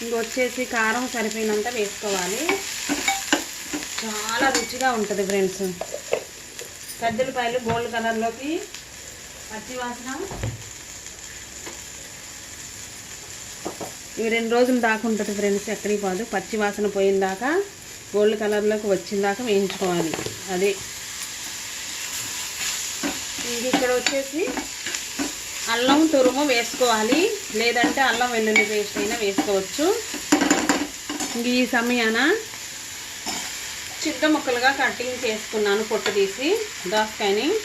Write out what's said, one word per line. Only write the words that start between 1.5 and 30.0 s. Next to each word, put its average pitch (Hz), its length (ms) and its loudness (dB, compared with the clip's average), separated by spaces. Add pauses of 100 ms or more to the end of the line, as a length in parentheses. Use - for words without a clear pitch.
వేసుకోవాలి, 202 680 0 (1600)
చాలా 226 560 0
రుచిగా 254 340 0 (100)
ఉంటుంది 202 300 0
ఫ్రెండ్స్. 196 320 2 (1400)
పెద్ద 226 220 0
ఉల్లిపాయలు 247 440 0
గోల్డ్ 233 280 0
కలర్లోకి 226 560 0 (1000)
పచ్చి 214 300 -10
వాసన, 240 280 -8 (4000)
ఇవి 226 160 2
రెండు 226 180 2
రోజులు 247 320 6
దాకా 220 220 2
ఉంటుంది 208 280 0
ఫ్రెండ్స్, 202 380 2
ఎక్కడికి 202 300 0
పోదు. 185 180 0 (100)
పచ్చి 190 300 -2
వాసన 208 240 2 (100)
పోయిన 196 200 6 (100)
దాకా, 190 240 0 (640)
గోల్డ్ 208 260 6
కలర్లోకి 214 540 2
వచ్చిన 180 320 -2
దాకా 202 140 0 (100)
వేయించుకోవాలి. 180 600 2 (440)
అదే 196 180 4 (2750)
ఇంక 233 120 -2 (120)
ఇక్కడ 254 240 4
వచ్చేసి 277 440 0 (1300)
అల్లం 254 260 6 (120)
తురుము 262 400 6
వేసుకోవాలి, 233 680 4 (400)
లేదంటే 240 480 4
అల్లం 240 280 4
వెల్లుల్లి 214 340 4
పేస్ట్ 208 320 0
అయినా 202 220 0
వేసుకోవచ్చు. 196 640 2 (1500)